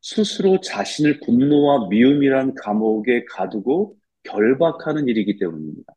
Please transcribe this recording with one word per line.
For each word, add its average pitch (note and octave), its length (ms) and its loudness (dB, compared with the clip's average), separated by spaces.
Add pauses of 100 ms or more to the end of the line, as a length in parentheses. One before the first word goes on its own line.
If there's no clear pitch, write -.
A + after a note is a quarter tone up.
스스로 F#3+ 580 0
자신을 - 600 -2
분노와 C#3 680 2
미움이란 C3+ 680 2
감옥에 A2 720 -2
가두고 A2+ 720 -4 (280)
결박하는 D3+ 840 0
일이기 G#2 300 0
때문입니다. D#2 580 -8